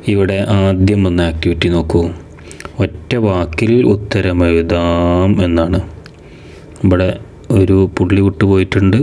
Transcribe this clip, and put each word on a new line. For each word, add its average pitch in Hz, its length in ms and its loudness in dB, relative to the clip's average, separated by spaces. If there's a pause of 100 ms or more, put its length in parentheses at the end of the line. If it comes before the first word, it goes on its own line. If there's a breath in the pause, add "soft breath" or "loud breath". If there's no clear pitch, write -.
(140)
ഇവിടെ 98 260 0 (200)
ആദ്യം 98 500 2
ഒന്ന് 87 220 0
ആക്ടിവിറ്റി 82 440 -2
നോക്കൂ. 85 280 0 (800 loud breath)
ഒറ്റ - 260 -10 (160)
വാക്കിൽ 92 460 -2 (220)
ഉത്തരമെഴുതാം 87 1400 0 (160)
എന്നാണ്. 85 340 0 (1040 loud breath)
ഇവിടെ 92 240 2 (500)
ഒരു 95 180 2 (220)
പുള്ളി 95 300 2
വിട്ടുപോയിട്ടുണ്ട്. 95 720 2